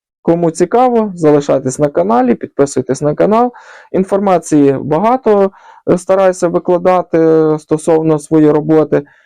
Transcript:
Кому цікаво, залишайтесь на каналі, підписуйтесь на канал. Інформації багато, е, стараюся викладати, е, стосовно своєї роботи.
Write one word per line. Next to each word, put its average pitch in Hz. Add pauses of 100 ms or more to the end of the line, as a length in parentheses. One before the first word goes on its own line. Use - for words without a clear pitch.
(260)
Кому 170
цікаво, 220
залишайтесь 147
на 147
каналі, 226
підписуйтесь -
на 151
канал. 220 (400)
Інформації 180
багато, 196 (400)
е, 175
стараюся 185
викладати, 175
е, 160
стосовно 160
своєї 151
роботи. 151 (240)